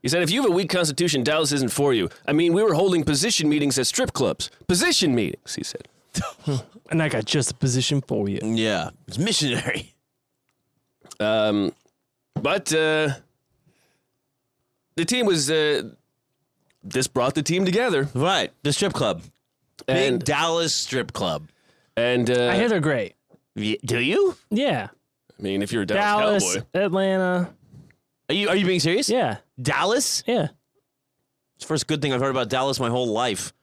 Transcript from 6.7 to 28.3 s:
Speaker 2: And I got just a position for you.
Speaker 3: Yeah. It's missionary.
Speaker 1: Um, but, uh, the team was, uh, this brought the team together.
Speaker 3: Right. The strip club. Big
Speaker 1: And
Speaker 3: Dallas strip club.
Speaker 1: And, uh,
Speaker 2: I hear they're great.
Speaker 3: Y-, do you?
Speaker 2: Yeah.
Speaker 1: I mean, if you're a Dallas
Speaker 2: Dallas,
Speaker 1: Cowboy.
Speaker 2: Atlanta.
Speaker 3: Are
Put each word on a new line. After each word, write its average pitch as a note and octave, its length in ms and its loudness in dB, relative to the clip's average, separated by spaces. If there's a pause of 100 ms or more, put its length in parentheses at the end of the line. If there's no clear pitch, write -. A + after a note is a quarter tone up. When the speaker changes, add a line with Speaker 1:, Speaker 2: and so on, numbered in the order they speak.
Speaker 2:
And E3 100 2
I D#3 80 0
got G#2+ 160 -4
just C#3+ 260 0
a - 40 -10
position C3 460 0
for G#2+ 280 -2
you. G2 140 -4
Speaker 3:
Yeah. A2 480 0 (160)
It's F#2 100 -10
missionary. C#3+ 760 -2 (1200)
Speaker 1:
Um, G#2+ 540 0 (640)
but, - 360 -2
uh, D#3 440 2 (1800)
the E3 100 0
team B3 200 2
was, D#3+ 240 2
uh, D3+ 400 2 (960)
this B2 240 -2
brought - 280 0
the D3+ 80 0
team F3+ 220 0
together. F#3 480 2
Speaker 3:
Right. D3+ 380 0 (120)
The C#3+ 100 0
strip G3 200 0
club. F2+ 300 -2 (640)
Big C3 100 0 (160)
Speaker 1:
And B2 100 -2
Speaker 3:
Dallas D#3+ 500 0
strip - 400 -4
club. D#2 360 -4 (460)
Speaker 1:
And, A#2+ 340 2
uh, B2 200 2
Speaker 2:
I F#3 60 2
hear A3+ 140 2
they're G3+ 100 2
great. C#3 360 -2 (400)
Speaker 3:
Y-, G#2+ 280 -2
do A#2+ 160 -2
you? A#3+ 380 2 (140)
Speaker 2:
Yeah. G#3 380 0 (500)
Speaker 1:
I - 40 -10
mean, G2 180 0
if G2+ 100 -4
you're A2+ 120 0
a - 20 0
Dallas G#3 580 2
Speaker 2:
Dallas, - 120 -2 (180)
Speaker 1:
Cowboy. G3 120 0
Speaker 2:
Atlanta. F#3 640 0 (800)
Speaker 3:
Are D3 40 -2